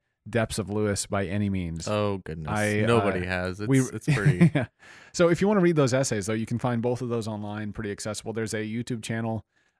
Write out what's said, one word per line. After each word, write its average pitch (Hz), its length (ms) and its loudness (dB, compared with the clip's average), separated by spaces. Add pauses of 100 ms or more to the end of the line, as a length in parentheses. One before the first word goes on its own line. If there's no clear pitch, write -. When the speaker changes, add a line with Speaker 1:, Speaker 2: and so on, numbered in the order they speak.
(300)
Speaker 1:
depths 113 300 0
of 92 100 -4
Lewis 104 380 0
by 101 180 -2
any 101 240 0
means. 85 380 -2
Speaker 2:
Oh, 104 360 0
goodness. 80 280 -8
Speaker 1:
I, 104 300 2
Speaker 2:
Nobody 101 400 2
Speaker 1:
uh, 90 80 -4
Speaker 2:
has. 92 320 -2
It's, 107 60 -4
Speaker 1:
we 135 140 4
Speaker 2:
it's 113 320 -4
pretty. 139 380 6
Speaker 1:
<laughs> - 40 -6
Yeah. 127 120 0 (460)
So 170 160 4
if 170 120 2
you 196 60 2
wanna 208 140 4
read 175 140 4
those 135 180 4
essays, 120 340 0
though, 110 60 0
you 113 120 -2
can 117 140 -4
find 120 220 0
both 123 200 0
of 123 80 -6
those 113 180 -2
online, 104 460 -8
pretty 107 180 -6
accessible. 107 420 -8
There's 110 200 -4
a 110 40 -4
YouTube 110 440 -6
channel, 113 440 -4 (340)